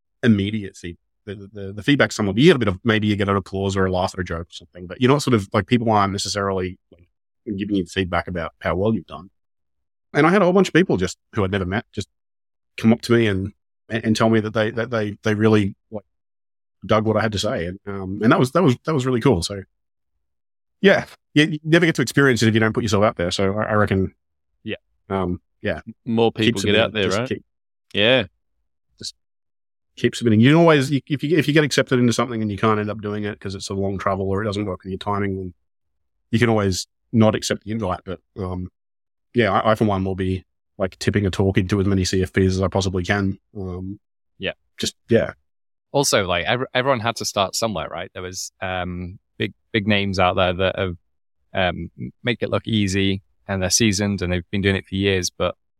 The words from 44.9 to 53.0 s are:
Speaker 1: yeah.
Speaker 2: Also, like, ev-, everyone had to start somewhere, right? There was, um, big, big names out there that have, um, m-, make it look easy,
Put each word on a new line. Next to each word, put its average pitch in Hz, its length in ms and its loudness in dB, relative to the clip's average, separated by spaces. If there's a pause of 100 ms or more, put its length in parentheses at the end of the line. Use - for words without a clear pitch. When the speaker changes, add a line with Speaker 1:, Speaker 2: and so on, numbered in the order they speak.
Speaker 1:
yeah. 110 240 2 (600)
Speaker 2:
Also, 139 340 0
like, 87 180 -2
ev-, 123 200 -2 (100)
everyone 127 260 0
had 113 160 -4
to 104 80 -8
start 98 300 -2
somewhere, 90 340 -4
right? 87 240 -10
There 95 100 -12
was, 92 380 -12
um, 90 580 -8 (200)
big, 110 140 -4 (200)
big 104 140 -2
names 101 320 0
out 95 180 2
there 92 180 2
that 92 240 -2
have, 92 180 -4 (580)
um, 90 440 -2
m-, 120 140 -12 (100)
make 120 200 -4
it - 80 -4
look 101 160 -2
easy, 98 560 0 (240)